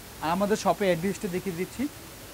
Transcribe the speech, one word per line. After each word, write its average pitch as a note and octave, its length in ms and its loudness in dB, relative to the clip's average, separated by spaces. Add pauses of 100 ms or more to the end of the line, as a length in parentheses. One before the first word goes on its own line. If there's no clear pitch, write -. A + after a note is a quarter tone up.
(220)
আর D3+ 80 0
আমাদের G3 260 4
শপে G#3 280 4
অ্যাড্রেসটা F#3 440 2
দেখিয়ে F3+ 280 -2
দিচ্ছি, F#3 320 -2 (460)